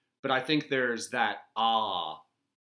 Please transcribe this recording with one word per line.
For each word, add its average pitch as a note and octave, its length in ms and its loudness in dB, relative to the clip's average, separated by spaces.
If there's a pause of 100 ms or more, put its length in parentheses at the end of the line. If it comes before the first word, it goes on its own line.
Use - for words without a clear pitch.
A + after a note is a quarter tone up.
(220)
but C3+ 80 -2
I C3 100 2
think D3+ 280 0
there's B2 420 0
that A2 340 -2 (120)
ah G#2 640 0 (440)